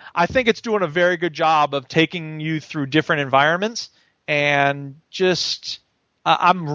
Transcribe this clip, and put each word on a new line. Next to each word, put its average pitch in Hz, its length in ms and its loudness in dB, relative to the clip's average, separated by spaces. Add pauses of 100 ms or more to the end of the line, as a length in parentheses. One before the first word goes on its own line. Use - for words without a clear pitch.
(140)
I 175 120 2
think 254 220 0
it's 226 140 0
doing 214 200 -2
a 180 40 -2
very 175 320 2
good 170 160 -4
job 156 400 0
of 139 140 -6
taking 160 520 -2
you 156 200 -4
through 143 260 -6
different 151 360 0
environments, 160 680 2 (360)
and 143 680 0 (160)
just, - 720 -2 (440)
I, 160 160 4
I'm 175 340 2